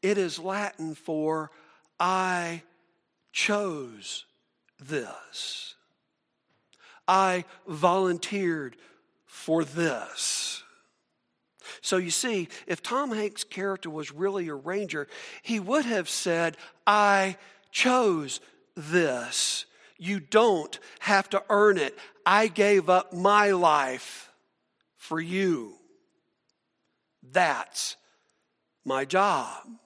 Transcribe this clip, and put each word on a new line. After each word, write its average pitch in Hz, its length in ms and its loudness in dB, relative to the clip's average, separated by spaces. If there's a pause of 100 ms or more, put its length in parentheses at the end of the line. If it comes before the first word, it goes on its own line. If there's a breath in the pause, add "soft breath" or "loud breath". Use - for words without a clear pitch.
It 196 160 2
is 165 200 -2
Latin 180 560 -8
for 156 560 -4 (480 soft breath)
"I 180 640 -2 (720)
chose 147 920 -4 (520)
this. - 960 -10 (1300 soft breath)
I 185 380 2 (220 loud breath)
volunteered 175 1080 -2 (500 soft breath)
for 160 380 -2
this." - 960 -4 (1160 loud breath)
So - 160 -2
you 180 140 -2
see, 196 380 -2 (180 loud breath)
if - 160 -6
Tom 262 300 -4
Hanks' 208 320 -6
character 190 440 -6
was 151 220 -10
really 180 380 -4
a 151 60 -8
ranger, 160 520 -6 (360 loud breath)
he 226 180 -4
would 247 240 0
have 220 240 -2
said, 165 480 -2 (300 loud breath)
"I 202 520 4 (320 loud breath)
chose 214 680 2 (340 soft breath)
this. 147 920 -2 (300 soft breath)
You 190 220 -6
don't 185 600 4 (220 loud breath)
have 196 300 2
to 196 180 0
earn 202 300 6
it. 135 180 -2 (300 loud breath)
I 208 220 6
gave 196 420 4
up 180 220 4
my 202 380 4
life 151 800 0 (680)
for 160 240 -6
you. 165 580 -2 (1400)
That's 135 760 -2 (880)
my 135 200 -2
job." 185 800 -2